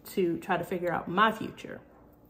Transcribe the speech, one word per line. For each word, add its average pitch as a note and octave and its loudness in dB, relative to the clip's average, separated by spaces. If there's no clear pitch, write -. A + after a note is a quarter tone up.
to E3+ 2
try F#3 0
to F3 -2
figure F3 -2
out - -2
my G3+ 4
future. - -10